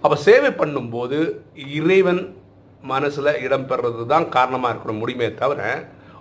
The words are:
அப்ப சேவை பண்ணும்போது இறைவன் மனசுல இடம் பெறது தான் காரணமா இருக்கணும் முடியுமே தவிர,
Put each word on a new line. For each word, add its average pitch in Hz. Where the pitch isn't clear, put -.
அப்ப 147
சேவை 247
பண்ணும்போது 131
இறைவன் 180
மனசுல 143
இடம் 131
பெறது 120
தான் 151
காரணமா 127
இருக்கணும் 110
முடியுமே 117
தவிர, 120